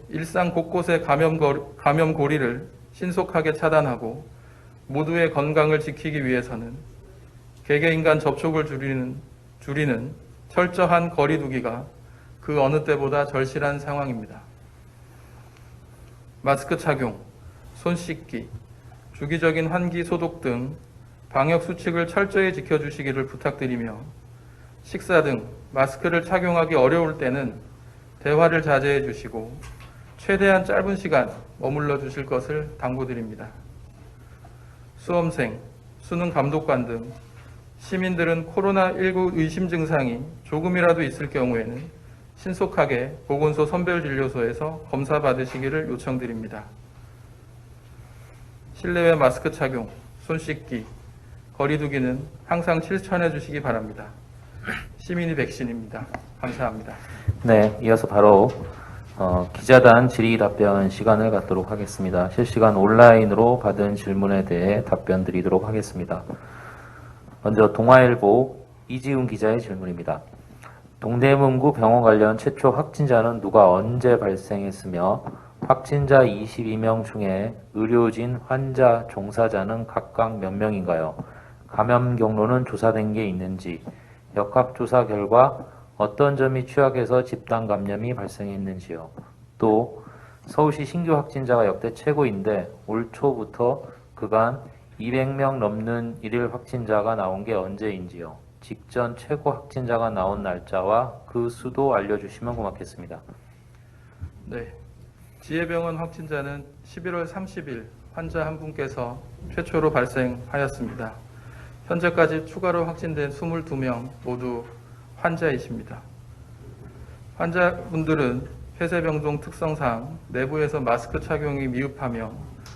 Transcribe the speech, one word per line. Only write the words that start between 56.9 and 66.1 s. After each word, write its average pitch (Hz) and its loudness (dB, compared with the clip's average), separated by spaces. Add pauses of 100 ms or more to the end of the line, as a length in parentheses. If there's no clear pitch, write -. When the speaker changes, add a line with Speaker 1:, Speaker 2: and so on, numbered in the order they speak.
Speaker 2:
네, 107 6
이어서 113 4
바로, 104 8 (640)
어, 90 0
기자단 127 10
질의 113 2
답변 101 4
시간을 110 2
갖도록 92 -2
하겠습니다. 95 -2
실시간 110 4
온라인으로 113 10
받은 101 0
질문에 98 0
대해 95 0
답변 92 0
드리도록 92 0
하겠습니다. 90 -6 (1200)